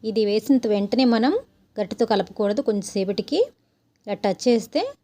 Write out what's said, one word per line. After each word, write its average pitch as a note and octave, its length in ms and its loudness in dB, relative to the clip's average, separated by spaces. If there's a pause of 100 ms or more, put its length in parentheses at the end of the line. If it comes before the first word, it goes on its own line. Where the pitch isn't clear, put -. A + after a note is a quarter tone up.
ఇది G#3+ 200 0
వేసిన G#3+ 280 2 (160)
వెంటనే G#3 400 2
మనం A#3 200 2 (460)
గట్టితో G#3 340 -2
కలపకూడదు, G3+ 560 -2
కొంచెంసేపటికి G3+ 680 -2 (680)
ఇలా G3+ 200 -6
టచ్ F#3+ 220 -2
చేస్తే A#3+ 340 0 (240)